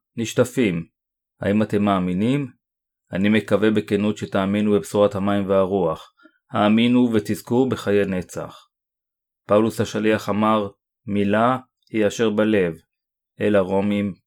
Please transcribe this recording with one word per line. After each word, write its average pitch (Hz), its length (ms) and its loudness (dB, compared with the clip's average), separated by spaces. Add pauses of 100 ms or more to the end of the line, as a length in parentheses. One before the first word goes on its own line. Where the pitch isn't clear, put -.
(160)
נשטפים. 110 680 0 (540)
האם 104 220 0
אתם 104 200 -2
מאמינים? 104 760 0 (540)
אני 98 160 0
מקווה 107 420 2
בכנות 104 460 -2
שתאמינו 104 560 -2
בבשורת 101 420 0
המים 101 340 -2
והרוח. 95 640 0 (380)
האמינו 117 640 2
ותזכו 113 560 0
בחיי 101 380 0
נצח. 87 600 -10 (800)
פאולוס 110 340 2
השליח 107 480 -2
אמר, 107 400 0 (380)
"מילה 104 520 0 (320)
היא 107 160 0
אשר 110 240 0
בלב", 104 440 0 (680)
אל 104 160 2
הרומים, 98 580 0 (120)